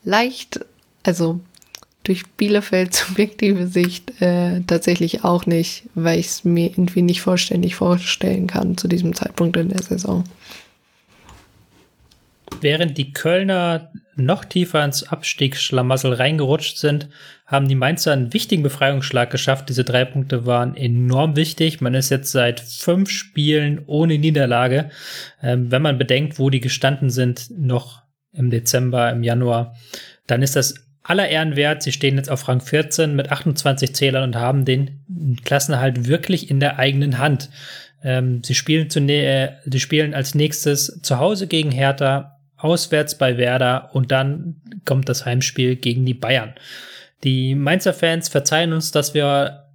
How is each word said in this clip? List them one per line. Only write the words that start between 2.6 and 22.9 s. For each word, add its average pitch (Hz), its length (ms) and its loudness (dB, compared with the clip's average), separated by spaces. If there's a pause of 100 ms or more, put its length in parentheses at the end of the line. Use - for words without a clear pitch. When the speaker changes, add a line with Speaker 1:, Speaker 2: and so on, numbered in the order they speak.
Speaker 1:
<laughs> - 20 -2
subjektive 202 720 0
Sicht, 180 540 -2
äh, 175 400 2
tatsächlich 175 640 0
auch 175 200 2
nicht, 170 380 0 (100)
weil 165 240 2
ich's - 260 -4
mir 170 260 2
irgendwie 180 340 2
nicht 175 180 2
vollständig 180 540 0
vorstellen 180 720 0
kann 180 300 -2
zu - 100 -4
diesem 175 260 0
Zeitpunkt 170 440 -2
in 170 120 0
der 185 140 -2
Saison. 185 400 -2 (2500)
Speaker 2:
Während 151 360 0
die 139 140 -6
Kölner 175 800 0 (240)
noch 131 280 0
tiefer 170 400 0
ins 143 200 -2
Abstiegsschlamassel 131 1120 -2
reingerutscht 143 640 0
sind, 147 300 0 (380)
haben 139 240 2
die 135 60 2
Mainzer 151 360 0
einen 127 220 0
wichtigen 190 300 0
Befreiungsschlag 135 680 0
geschafft. 135 380 -2
Diese 123 160 0
drei 123 180 2
Punkte 131 420 -2
waren 123 300 0
enorm 127 600 2
wichtig. 160 440 0
Man 123 140 0
ist 131 160 0
jetzt 139 220 -2
seit 120 280 2
fünf 190 500 -2